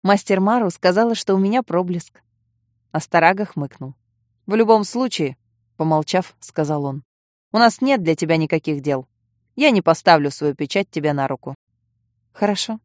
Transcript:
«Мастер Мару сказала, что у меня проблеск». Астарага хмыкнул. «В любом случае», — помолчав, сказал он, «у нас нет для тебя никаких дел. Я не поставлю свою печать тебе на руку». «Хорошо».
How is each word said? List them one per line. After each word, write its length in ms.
«Мастер 380
Мару 300
сказала, 440
что 200
у 40
меня 240
проблеск». 600
Астарага 540
хмыкнул. 500
«В 80
любом 300
случае», — 520
помолчав, 640
сказал 460
он, 180
«у 60
нас 240
нет 200
для 120
тебя 240
никаких 420
дел. 260
Я 140
не 120
поставлю 480
свою 240
печать 340
тебе 240
на 160
руку». 260
«Хорошо». 520